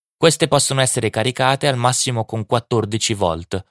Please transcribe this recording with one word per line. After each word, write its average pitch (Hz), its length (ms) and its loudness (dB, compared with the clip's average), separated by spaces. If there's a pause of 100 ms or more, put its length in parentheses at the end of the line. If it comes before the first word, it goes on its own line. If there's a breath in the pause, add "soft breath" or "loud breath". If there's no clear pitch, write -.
(160)
Queste 160 300 4
possono 139 340 2
essere 117 300 0
caricate 127 560 0
al 131 100 0
massimo 120 480 0
con 110 200 -6
quattordici 110 720 -2
volt. 90 560 -4